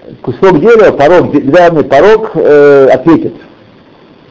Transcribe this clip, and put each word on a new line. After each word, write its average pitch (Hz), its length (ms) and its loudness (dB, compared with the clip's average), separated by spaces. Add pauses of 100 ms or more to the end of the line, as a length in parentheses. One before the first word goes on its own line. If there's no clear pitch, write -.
(200)
кусок 160 400 -2
дерева, 214 300 2
порог, 143 420 0
де-, 139 80 -2
деревянный 160 440 0
порог, 208 500 0
э, 143 540 2
ответит». - 460 -2 (960)